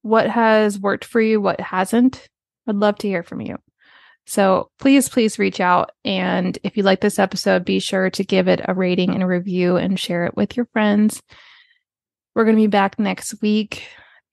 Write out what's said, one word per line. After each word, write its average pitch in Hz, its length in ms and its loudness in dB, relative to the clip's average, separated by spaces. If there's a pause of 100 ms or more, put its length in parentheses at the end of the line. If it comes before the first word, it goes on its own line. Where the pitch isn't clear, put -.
What 220 280 2
has 214 520 2
worked 196 240 -4
for - 160 -2
you? 220 200 2
What 196 200 -2
hasn't? 226 680 0 (400)
I'd 214 100 -2
love 208 220 2
to 214 100 -6
hear 185 140 -4
from - 200 -12
you. - 160 -10 (680)
So 190 520 0
please, 269 300 4
please 220 300 0
reach 196 220 -2
out. 180 300 2 (140)
And 185 580 -2
if - 140 -6
you 208 60 -2
like 190 180 2
this 208 180 -2
episode, 190 460 0
be 190 160 -2
sure 190 300 -2
to 196 140 -6
give 185 240 0
it 185 160 2
a 185 100 -2
rating 180 360 0
and 190 120 -2
a 185 40 -2
review 180 500 0
and 185 220 -2
share 170 280 -4
it - 100 -6
with 208 200 -2
your 240 100 -2
friends. 214 560 0 (1120)
We're 226 100 2
gonna 220 120 4
be 220 100 4
back 196 320 0
next 196 440 -4
week. 214 440 -2 (460)